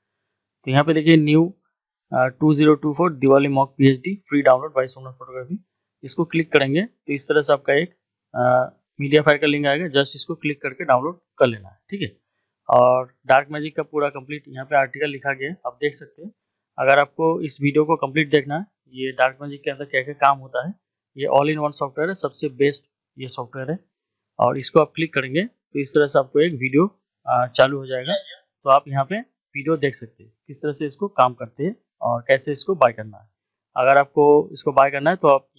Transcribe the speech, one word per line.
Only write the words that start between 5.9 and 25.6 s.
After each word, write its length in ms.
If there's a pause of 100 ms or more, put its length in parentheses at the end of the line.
इसको 220
click 260
करेंगे 300
तो 320
इस 140
तरह 140
से 120
आपका 200
एक, 220 (400)
uh, 380 (280)
media 200
file 160
का 100
link 180
आएगा, 200
just 300
इसको 200
click 260
करके 220
download 360 (180)
कर 100
लेना 220
है, 80 (120)
ठीक 120
है। 160 (520)
और 560
dark 260
magic 240
का 80
पूरा 260
complete 380
यहाँ 180
पे 100
article 340
लिखा 240
गया 160
है, 160
आप 160
देख 120
सकते 280
हैं। 100 (480)
अगर 200
आपको 420
इस 200
video 240
को 100
complete 360
देखना 260
है, 80 (220)
ये 240
dark 300
magic 220
के 80
अंदर 140
क्या-क्या 280
काम 240
होता 300
है, 60 (440)
ये 100
all 280
in 80
one 100
software 360
है, 40
सबसे 360
best 360 (320)
ये 100
software 440
है। 80 (600)
और 180
इसको 220
आप 160
click 180
करेंगे 300
तो 360